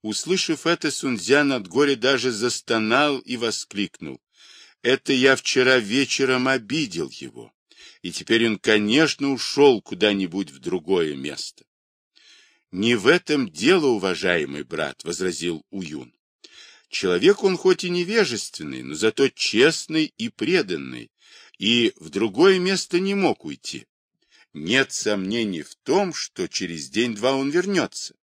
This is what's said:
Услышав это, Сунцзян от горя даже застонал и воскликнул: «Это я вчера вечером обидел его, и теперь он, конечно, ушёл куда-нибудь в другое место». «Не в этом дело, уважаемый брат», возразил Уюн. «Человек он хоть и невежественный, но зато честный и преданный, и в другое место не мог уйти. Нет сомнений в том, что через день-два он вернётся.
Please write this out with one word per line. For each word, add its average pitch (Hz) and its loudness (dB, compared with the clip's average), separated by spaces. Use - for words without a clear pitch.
Услышав 160 -2
это, 165 0
Сунцзян 135 2
от 110 -2
горя 139 2
даже 123 2
застонал 117 0
и 123 -10
воскликнул: 98 -6
«Это 135 0
я 131 6
вчера 127 2
вечером 127 0
обидел 113 -2
его, 60 -16
и 87 -8
теперь 113 0
он, 110 -2
конечно, 127 2
ушёл 135 4
куда-нибудь 95 -2
в 69 -20
другое 82 -2
место». 69 -12
«Не 110 2
в 98 -2
этом 147 2
дело, 143 2
уважаемый 87 0
брат», 73 -8
возразил 85 -6
Уюн. 76 -12
«Человек 98 2
он 190 2
хоть 185 2
и 180 -4
невежественный, 147 -4
но 67 -10
зато 110 2
честный 156 0
и 233 -6
преданный, 85 -4
и 117 2
в 80 -16
другое 113 4
место 180 -2
не 196 -2
мог 185 0
уйти. 67 -12
Нет 90 0
сомнений 101 -2
в - -18
том, 185 0
что - -8
через 82 -8
день-два 117 0
он 139 -2
вернётся. 180 -4